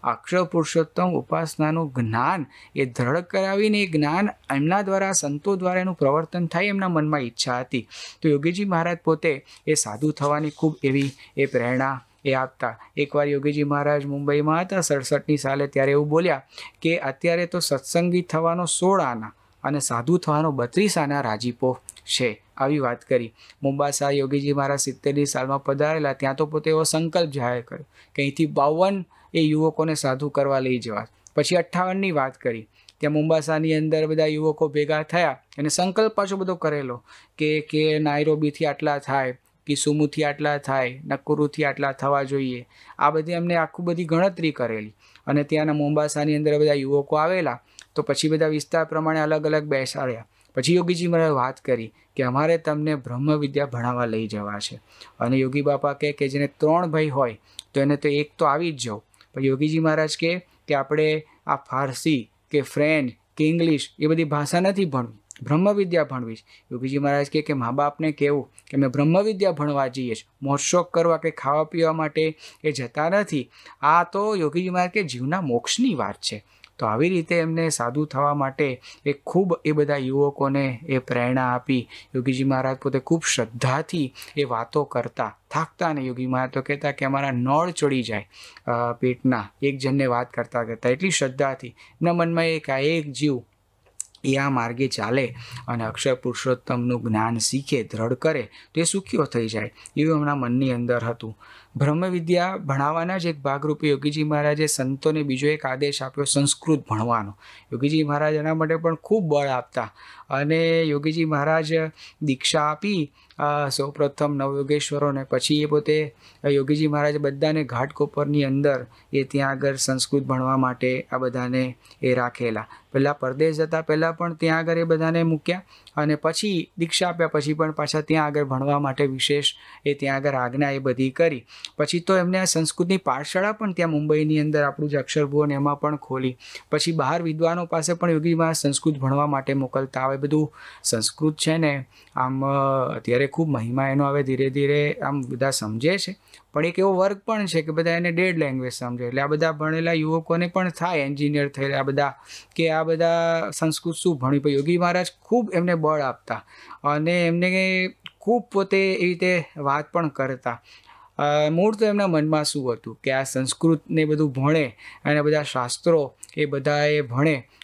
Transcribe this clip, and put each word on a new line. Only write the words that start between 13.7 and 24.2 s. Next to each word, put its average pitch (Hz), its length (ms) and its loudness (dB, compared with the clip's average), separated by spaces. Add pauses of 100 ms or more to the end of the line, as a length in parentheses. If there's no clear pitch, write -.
મુંબઈમાં 147 540 0
હતા 185 200 -2
સડસઠની 143 560 0
સાલે, 139 300 0
ત્યારે 135 260 2
એવું 147 160 2
બોલ્યા 156 340 2 (400)
કે, 165 160 2
"અત્યારે 170 480 -2
તો 175 140 -4
સત્સંગી 175 640 0
થવાનો 165 420 0
સોળ 185 360 2
આના 117 340 -4 (300)
અને 143 140 0
સાધુ 123 400 0
થવાનો 156 320 0
બત્રીસ 170 480 0
આના 143 220 0
રાજીપો 120 580 -2 (260)
છે." - 380 -2 (140)
આવી 143 220 0
વાત 120 240 -4
કરી. 120 300 0 (300)
મોમ્બાસા 139 480 0
યોગીજી 143 420 0